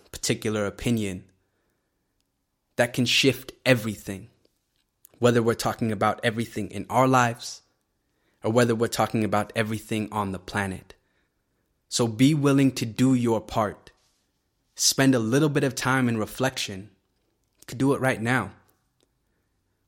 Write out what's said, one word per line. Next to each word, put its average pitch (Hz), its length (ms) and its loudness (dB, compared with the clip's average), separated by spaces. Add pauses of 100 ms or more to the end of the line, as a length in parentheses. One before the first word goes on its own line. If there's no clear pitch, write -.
(100)
particular 107 560 -4
opinion, 101 580 -4 (1500)
that 120 180 0
can 127 100 0
shift - 480 0 (120)
everything, 110 640 -2 (920)
whether 120 240 4
we're 113 120 2
talking 110 380 -4
about 107 320 0
everything 110 460 -4
in 101 200 -10
our 123 160 4
lives 123 540 0 (800)
or 107 80 0
whether 117 240 4
we're 113 140 0
talking 110 340 0
about 104 320 -2
everything 110 560 -4
on 101 220 -4
the 90 80 -8
planet. 95 540 -6 (920)
So 120 200 -2
be 131 260 4
willing 139 380 4
to 131 140 -6
do 127 280 2
your 117 280 0
part. - 500 -4 (840)
Spend 135 400 2
a 123 60 2
little 135 300 2
bit 143 140 0
of 127 100 -2
time 127 340 0
in 117 80 0
reflection. 104 760 -6 (680)
You - 60 -20
could 123 120 -10
do 135 140 2
it 123 80 -2
right 127 200 0
now, 113 320 -2 (1400)